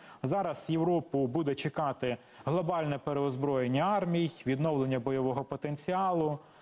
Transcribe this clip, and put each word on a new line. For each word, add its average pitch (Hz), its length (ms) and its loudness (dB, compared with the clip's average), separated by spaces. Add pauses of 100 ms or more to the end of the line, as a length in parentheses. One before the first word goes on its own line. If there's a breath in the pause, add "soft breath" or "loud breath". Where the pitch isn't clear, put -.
(240 loud breath)
Зараз 165 460 -2
Європу 160 580 2
буде 143 280 0
чекати 135 640 -2 (280 loud breath)
глобальне 160 520 0
переозброєння 135 840 0
армій, 175 500 2 (140)
відновлення 135 540 0
бойового 131 440 0
потенціалу. 156 960 -2 (220 loud breath)